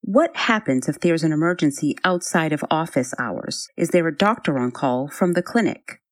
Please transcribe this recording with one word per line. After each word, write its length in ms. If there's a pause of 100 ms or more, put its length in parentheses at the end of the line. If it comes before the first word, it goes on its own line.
What 340
happens 540
if 100
there's 240
an 80
emergency 720
outside 500
of 180
office 480
hours? 480 (100)
Is 120
there 180
a 100
doctor 400
on 140
call 380
from 240
the 100
clinic? 560 (120)